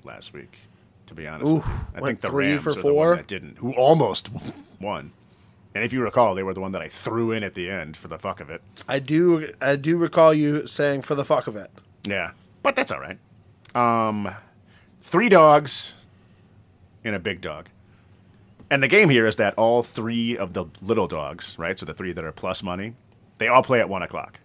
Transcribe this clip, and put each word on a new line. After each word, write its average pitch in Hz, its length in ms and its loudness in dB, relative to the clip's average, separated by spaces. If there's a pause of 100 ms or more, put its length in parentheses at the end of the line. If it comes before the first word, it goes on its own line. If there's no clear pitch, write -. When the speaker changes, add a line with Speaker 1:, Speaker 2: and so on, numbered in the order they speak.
Speaker 1:
last 60 300 -18
week, - 240 -20 (480)
to - 80 -20
be 80 140 -12
honest 78 220 -4
Speaker 2:
Ooh, 160 100 4
Speaker 1:
with - 60 -6
you. - 60 -4 (240)
I 87 60 -10
Speaker 2:
went 131 40 -6
Speaker 1:
think 202 160 -6
the 98 80 -4
Speaker 2:
three 143 220 0
Speaker 1:
Rams 143 120 -2
Speaker 2:
for 160 80 -2
Speaker 1:
are - 20 -4
the 143 100 -6
one 143 100 2
Speaker 2:
four? 160 220 4
Speaker 1:
that 156 120 -6
didn't, 180 320 -12
who 120 140 -4
almost 127 560 4 (260)
<laughs> - 260 -20
won. 85 320 -8 (600)
And 104 100 -2
if 117 100 -4
you 127 80 -2
recall, 110 340 4
they 95 80 -4
were 95 100 -4
the 95 80 -8
one 95 120 -6
that 87 80 -6
I 78 80 -12
threw 113 420 -4
in 110 100 -2
at 92 120 -6
the 90 160 -8
end 80 260 -8
for - 140 -18
the 80 100 -10
fuck 92 220 -8
of 73 80 -16
it. 85 120 -14 (280)
Speaker 2:
I 131 100 -2
do, 156 600 2
I 139 160 2
do 156 200 0
recall 160 360 6
you 147 340 0
saying 139 360 -2
"for 147 120 -4
the 139 100 -2
fuck 139 220 0
of 113 80 -8
it." 98 160 -16 (340)
Speaker 1:
Yeah, 98 260 -4 (320)
but 277 120 0
that's - 160 -4
all 73 100 -8
right. 78 160 -12 (560)
Um, 113 560 0 (720)
three 214 280 0
dogs 151 640 6 (1120)
and 107 120 -6
a 95 40 -6
big 90 220 -6
dog. 78 260 -12 (1000)
And 139 140 2
the 135 60 4
game 196 200 6
here 117 180 6
is 107 100 0
that 101 180 0
all 117 280 4
three 117 540 -4
of 92 160 -8
the 95 120 -4 (160)
little 101 260 0
dogs, 76 520 -10
right, 87 200 -6
so 87 60 -12
the 76 80 -10
three 92 200 -8
that 82 120 -10
are 78 60 -10
plus 92 320 -8
money, 98 320 -8 (420)
they 110 120 0
all 127 140 6
play 123 180 2
at 92 80 -2
one 95 120 -4
o'clock, - 440 -10